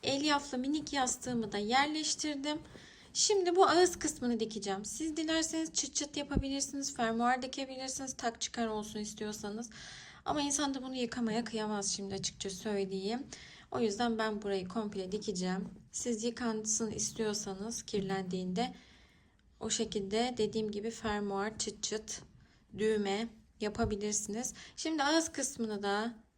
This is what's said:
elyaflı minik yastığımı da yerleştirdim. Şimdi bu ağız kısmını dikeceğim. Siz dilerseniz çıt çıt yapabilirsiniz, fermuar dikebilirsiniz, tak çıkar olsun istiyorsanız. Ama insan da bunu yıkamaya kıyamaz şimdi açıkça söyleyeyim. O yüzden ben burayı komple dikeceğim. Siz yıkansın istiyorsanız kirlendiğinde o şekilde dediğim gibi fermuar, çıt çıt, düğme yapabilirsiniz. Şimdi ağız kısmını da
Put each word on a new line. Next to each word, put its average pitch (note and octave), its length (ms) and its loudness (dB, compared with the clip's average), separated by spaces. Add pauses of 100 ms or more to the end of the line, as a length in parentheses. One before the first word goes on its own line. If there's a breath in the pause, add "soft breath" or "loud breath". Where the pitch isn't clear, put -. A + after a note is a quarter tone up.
elyaflı C#4+ 540 2
minik C#4+ 360 0
yastığımı B3 580 0
da G#3 60 0
yerleştirdim. D4 1000 2 (540 loud breath)
Şimdi F4+ 420 6
bu F4+ 140 10
ağız F4 300 6
kısmını A#3+ 400 0
dikeceğim. G#3 460 -2
Siz D#4 320 -4
dilerseniz D#4+ 560 0
çıt - 220 -2
çıt D4 220 -2
yapabilirsiniz, C#4 800 0
fermuar A#3+ 460 2
dikebilirsiniz, C4 720 -6
tak - 280 -4
çıkar A#3 260 -2
olsun G#3+ 320 -4
istiyorsanız. G#3+ 680 -6 (560 loud breath)
Ama D4 160 2
insan C#4+ 320 2
da B3+ 100 -4
bunu C4 120 -6
yıkamaya A#3 480 0
kıyamaz G#3+ 480 -2
şimdi G3 240 -4
açıkça - 340 -4
söyleyeyim. G3 760 -2 (440 loud breath)
O B3 80 -2
yüzden A3+ 380 2
ben A3 240 0
burayı G3 260 0
komple G#3 440 -2
dikeceğim. F#3 580 0 (220)
Siz A3+ 320 -2
yıkansın A3+ 680 0
istiyorsanız G#3+ 920 -2
kirlendiğinde F#3+ 880 0 (840 loud breath)
o A3 100 -4
şekilde A3 680 0
dediğim G#3+ 340 2
gibi G#3 200 -4
fermuar, G#3 680 -2
çıt - 260 -6
çıt, - 380 -4 (560 soft breath)
düğme G#3+ 500 2 (320)
yapabilirsiniz. G#3 960 -2 (220 loud breath)
Şimdi D#4 280 0
ağız D#4+ 280 6
kısmını G#3+ 520 -2
da G#3 300 2 (240)